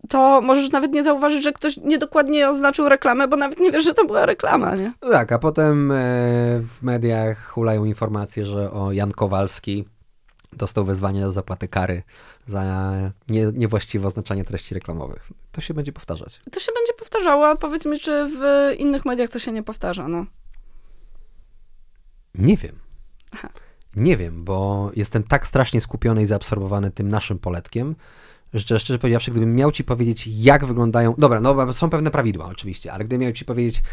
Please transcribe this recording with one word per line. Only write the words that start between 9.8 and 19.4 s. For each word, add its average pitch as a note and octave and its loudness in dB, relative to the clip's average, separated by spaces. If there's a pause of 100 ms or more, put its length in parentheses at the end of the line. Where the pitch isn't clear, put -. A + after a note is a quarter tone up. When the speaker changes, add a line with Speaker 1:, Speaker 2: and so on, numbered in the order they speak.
Speaker 2:
dostał G2+ -4
wezwanie G2 -2
do G2 -2
zapłaty F#2 -6
kary F#2 -2 (440)
za F#2+ -4 (360)
nie-, A2 0
niewłaściwe G#2+ -2
oznaczanie G2 -4
treści - -8
reklamowych. E2 -10 (240)
To - -10
się D#3+ -10
będzie C#3+ -6
powtarzać. - -12 (120)
Speaker 1:
To F#4+ -8
się - -4
będzie A#4+ 0
powtarzało, D4+ 2
a D4+ 4
powiedz D4+ -6
mi, D4 -2
czy D4 -2
w C#4+ -8 (360)
innych C#4 0
mediach B3 -2
to A#3+ -8
się A3+ -8